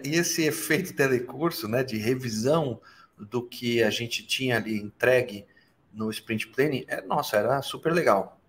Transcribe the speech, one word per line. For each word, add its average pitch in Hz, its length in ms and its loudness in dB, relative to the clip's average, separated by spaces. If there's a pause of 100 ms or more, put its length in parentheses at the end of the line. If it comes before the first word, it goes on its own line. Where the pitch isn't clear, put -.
e 147 100 -2
esse 170 280 2
efeito 151 520 0
telecurso, 135 720 0
né, 123 160 0
de 113 140 -4
revisão 127 840 0 (380)
do 104 240 -6
que 120 400 0
a 107 80 6
gente 117 360 -6
tinha 127 320 0
ali 107 220 -2
entregue 117 680 0 (440)
no 110 200 -4
sprint 110 380 -4
planning, 135 380 0
é, - 140 -6
nossa, - 360 0
era 120 260 2
super 147 280 -4
legal. 120 580 2